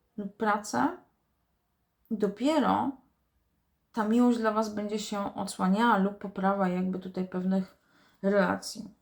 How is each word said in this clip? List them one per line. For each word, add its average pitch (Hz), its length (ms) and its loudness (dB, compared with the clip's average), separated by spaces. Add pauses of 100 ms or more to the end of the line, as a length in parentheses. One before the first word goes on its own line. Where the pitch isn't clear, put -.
(160)
lub 202 200 -10
pracę, 226 600 -2 (1120)
dopiero 220 800 0 (1000)
ta 220 160 0
miłość 240 300 4
dla 220 140 0
was 214 220 -2
będzie 208 240 -4
się 202 360 -6
odsłaniała 196 640 2
lub 196 200 0
poprawa 190 500 0
jakby 180 300 -2
tutaj 185 300 -6
pewnych 185 480 -2 (460)
relacji. 196 680 0 (120)